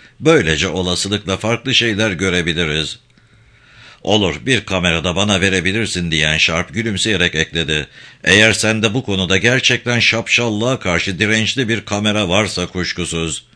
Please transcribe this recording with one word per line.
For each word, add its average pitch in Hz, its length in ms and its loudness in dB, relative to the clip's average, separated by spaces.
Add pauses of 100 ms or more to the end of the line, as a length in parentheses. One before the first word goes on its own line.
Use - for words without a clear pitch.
(200)
Böylece 95 480 4
olasılıkla 92 680 -2
farklı 117 360 -2
şeyler 110 380 0
görebiliriz. 82 880 -2 (1040)
"Olur, 92 420 0
bir 123 200 0
kamera 85 380 0
da 87 120 -2
bana 98 260 0
verebilirsin." 92 720 -2
diyen 78 260 0
Sharp 85 360 -2
gülümseyerek 98 640 -2
ekledi. 78 520 -2 (360)
"Eğer 104 300 6
sende 110 400 0
bu 127 100 -2
konuda 95 340 0
gerçekten 120 600 0
şapşallığa 117 800 0
karşı 87 400 -2
dirençli 110 500 0
bir 110 160 -2
kamera 104 440 0
varsa 92 360 0
kuşkusuz." 82 800 -6 (100)